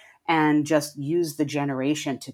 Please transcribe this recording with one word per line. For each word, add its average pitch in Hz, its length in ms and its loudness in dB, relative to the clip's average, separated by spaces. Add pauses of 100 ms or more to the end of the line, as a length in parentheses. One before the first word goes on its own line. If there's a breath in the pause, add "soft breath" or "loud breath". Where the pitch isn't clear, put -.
(260 soft breath)
and 151 400 4
just 147 320 0
use 151 380 -2
the 151 80 0
generation 143 760 -2
to - 160 -16